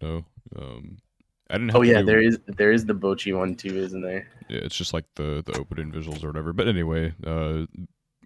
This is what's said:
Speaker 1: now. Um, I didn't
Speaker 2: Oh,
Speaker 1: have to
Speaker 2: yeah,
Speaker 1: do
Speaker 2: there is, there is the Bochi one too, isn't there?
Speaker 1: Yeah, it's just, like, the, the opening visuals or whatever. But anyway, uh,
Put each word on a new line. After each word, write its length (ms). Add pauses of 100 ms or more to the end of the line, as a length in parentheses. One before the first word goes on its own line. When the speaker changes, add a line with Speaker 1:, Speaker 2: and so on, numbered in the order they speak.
Speaker 1:
now. 240 (320)
Um, 400 (520)
I 80
didn't 180
Speaker 2:
Oh, 60
Speaker 1:
have 20
to 100
Speaker 2:
yeah, 60
Speaker 1:
do 60
Speaker 2:
there 160
is, 260
there 240
is 140
the 100
Bochi 420
one 180
too, 220
isn't 240
there? 260 (220)
Speaker 1:
Yeah, 100
it's 160
just, 180
like, 120 (100)
the, 300
the 120
opening 340
visuals 320
or 40
whatever. 260
But 140
anyway, 460 (120)
uh, 400 (600)